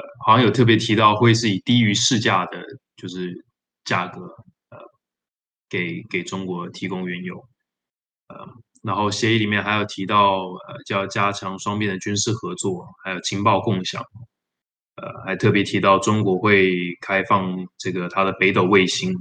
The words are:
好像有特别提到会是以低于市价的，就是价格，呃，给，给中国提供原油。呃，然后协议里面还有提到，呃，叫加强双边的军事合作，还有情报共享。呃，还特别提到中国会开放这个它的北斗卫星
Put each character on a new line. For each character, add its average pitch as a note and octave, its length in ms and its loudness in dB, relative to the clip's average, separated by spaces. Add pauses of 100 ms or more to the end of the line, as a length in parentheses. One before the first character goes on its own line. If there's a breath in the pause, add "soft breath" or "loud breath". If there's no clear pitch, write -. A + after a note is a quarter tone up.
(260)
好 A2 120 6
像 B2 80 6
有 G2+ 60 6
特 B2 120 4
别 A2 140 6
提 A2 180 0
到 G#2+ 200 4
会 A#2 180 6
是 A#2 160 2
以 F#2+ 100 0
低 B2 220 4
于 G2+ 120 4
市 A2 260 2
价 G2 260 2
的， F2 180 -12 (320)
就 - 120 -14
是 F2+ 360 -8 (400)
价 F2+ 240 -2
格， - 140 -14 (480)
呃， - 80 -20 (920)
给， E2+ 400 -6
给 F2+ 140 -4
中 F#2+ 220 -8
国 F2+ 240 -8
提 - 180 -10
供 F#2 180 -6
原 F2+ 180 -8
油。 F#2 200 -12 (840)
呃， - 180 -18 (360)
然 G2+ 120 -4
后 G#2 160 0
协 A2+ 240 2
议 A2 40 2
里 G#2 60 0
面 G#2 160 0
还 G#2 140 -2
有 G#2 100 0
提 F#2+ 200 -8
到， G2 380 4
呃， F#2 420 -12
叫 G2 220 -2
加 G2+ 260 -2
强 F#2+ 260 -8
双 G#2 180 -4
边 G#2 140 -2
的 F#2+ 60 -6
军 G#2 180 -4
事 G#2 160 0
合 F2+ 240 -4
作， F2 320 -6 (160)
还 F#2+ 80 -8
有 F2+ 100 -6
情 G2 220 -4
报 G#2 160 4
共 F#2 240 0
享。 - 180 -8 (960)
呃， - 300 -12
还 F#2+ 100 -4
特 G2+ 160 2
别 G2+ 120 2
提 - 160 -2
到 G2 200 4
中 G#2+ 240 2
国 F#2 160 2
会 F2+ 600 2
开 F#2+ 220 -2
放 F#2 320 0 (220)
这 F#2+ 140 -6
个 F2 180 -6
它 G2 140 0
的 F#2+ 160 2
北 F#2+ 120 4
斗 F#2 120 2
卫 F#2 240 6
星 F#2 340 -4